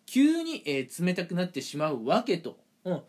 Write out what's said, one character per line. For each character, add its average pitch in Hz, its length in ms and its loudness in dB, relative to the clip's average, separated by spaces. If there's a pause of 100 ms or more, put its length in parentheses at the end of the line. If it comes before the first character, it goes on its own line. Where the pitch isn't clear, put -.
急 311 360 4
に、 330 240 -6
え 135 240 -2
ー、 170 140 -4
冷 180 100 2
た 180 120 -2
く 175 80 -6
な 180 100 0
っ 180 40 -2
て 180 120 -8
し - 160 -8
ま 151 140 0
う 120 140 -4
わ 185 180 4
け 190 160 0
と、 - 200 -12 (260)
う 180 80 -4
ん。 160 160 -4